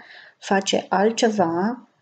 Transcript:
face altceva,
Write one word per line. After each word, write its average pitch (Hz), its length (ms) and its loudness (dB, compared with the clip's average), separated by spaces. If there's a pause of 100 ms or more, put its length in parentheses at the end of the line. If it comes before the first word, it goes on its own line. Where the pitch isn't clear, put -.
(400)
face - 500 -2
altceva, 208 960 0 (140)